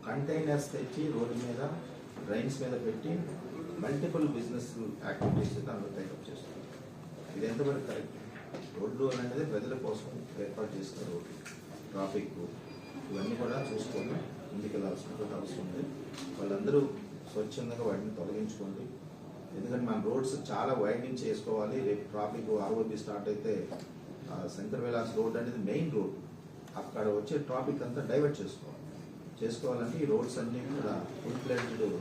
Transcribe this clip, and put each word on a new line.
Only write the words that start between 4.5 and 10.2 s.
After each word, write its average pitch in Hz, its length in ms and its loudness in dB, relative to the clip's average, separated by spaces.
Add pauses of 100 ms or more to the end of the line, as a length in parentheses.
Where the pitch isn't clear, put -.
యాక్టివిటీస్ - 480 4
దాంట్లో - 360 -2
టేకప్ - 420 -6
చేస్తున్నారు. - 1080 -10
ఇది 110 80 2
ఎంతవరకు 139 400 2
కరెక్ట్? - 920 -6
రోడ్లు 131 380 2
అనేది 123 260 0
ప్రజల 107 300 0
కోసం - 520 -4 (140)